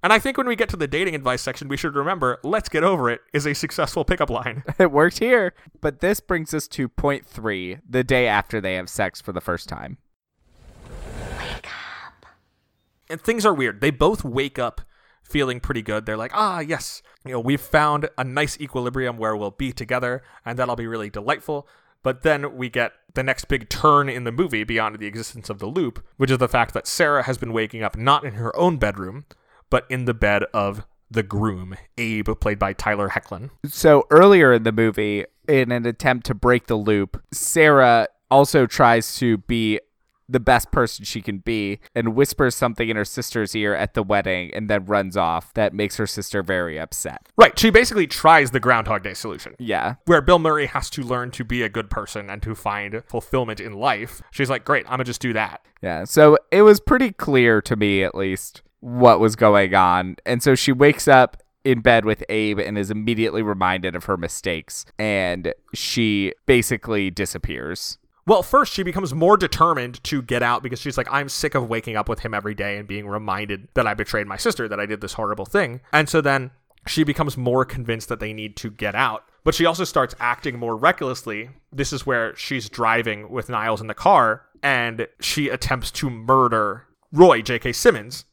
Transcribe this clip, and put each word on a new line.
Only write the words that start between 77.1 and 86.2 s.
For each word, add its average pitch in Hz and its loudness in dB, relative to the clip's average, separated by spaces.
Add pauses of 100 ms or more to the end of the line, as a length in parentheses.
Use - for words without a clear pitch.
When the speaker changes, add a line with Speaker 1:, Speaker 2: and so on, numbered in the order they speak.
Speaker 1:
more 127 2
convinced 117 -8
that 117 -8
they 107 -8
need 107 -12
to 113 -10
get 104 -6
out. 117 -2 (180)
But 156 2
she 170 0
also 170 2
starts 135 -2
acting 120 -4
more 117 -4
recklessly. 123 -2 (220)
This 135 -4
is 135 -8
where 117 -2
she's 120 -8
driving 113 -2
with 120 -8
Niles 110 -2
in 110 -12
the 107 -8
car, 123 4 (180)
and 120 -2 (140)
she - -4
attempts - -4
to - -4
murder 117 0 (260)